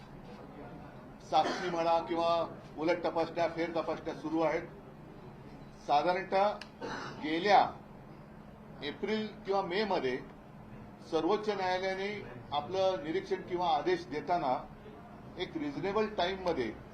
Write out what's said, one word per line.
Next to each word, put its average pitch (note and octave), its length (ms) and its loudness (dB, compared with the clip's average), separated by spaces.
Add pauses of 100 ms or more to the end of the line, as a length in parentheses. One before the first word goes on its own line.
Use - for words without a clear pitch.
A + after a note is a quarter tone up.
(1300)
साक्षी F3 380 4
म्हणा E3 300 4
किंवा E3+ 480 2 (300)
उलट E3+ 280 2
तपासण्या, E3 420 2
फेर E3 220 0
तपासण्या D#3+ 440 -2
सुरू D#3 280 0
आहेत. D#3+ 200 4 (1300)
साधारणतः F#3 600 4 (760)
गेल्या E3 460 8 (1120)
एप्रिल G#3 440 0 (180)
किंवा G3 160 4
मे F#3 220 2
मध्ये C#3+ 360 2 (920)
सर्वोच्च F#3+ 380 4
न्यायालयाने F#3+ 760 0 (260)
आपलं F#3 520 4
निरीक्षण F3+ 380 0
किंवा F3 260 0
आदेश E3 380 4
देताना D3+ 640 2 (680)
एक F3+ 200 -4
रिझनेबल E3 500 0
टाइममध्ये F3+ 680 0 (200)